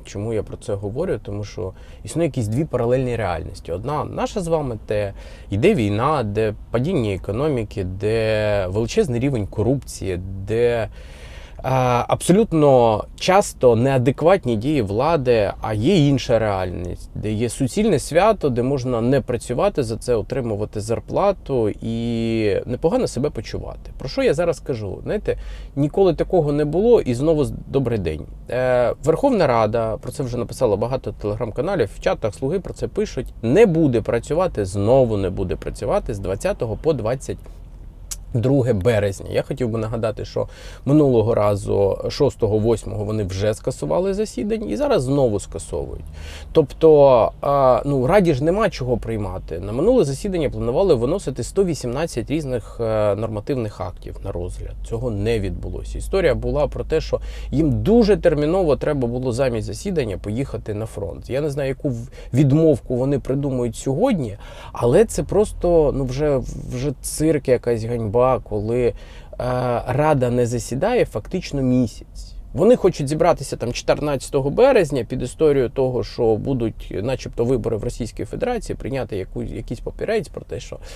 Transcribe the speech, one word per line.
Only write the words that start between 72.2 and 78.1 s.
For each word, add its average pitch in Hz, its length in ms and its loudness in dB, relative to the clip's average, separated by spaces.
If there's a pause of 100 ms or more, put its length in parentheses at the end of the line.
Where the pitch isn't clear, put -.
Вони 220 220 6
хочуть 156 320 2
зібратися 156 480 0
там 117 160 -4
чотирнадцятого 143 800 -2
березня 185 540 4
під 127 180 -6
історію 139 460 2
того, 127 360 0
що 110 320 2
будуть 113 640 -4
начебто 123 420 -2
вибори 110 320 0
в 104 80 -4
Російській - 400 -6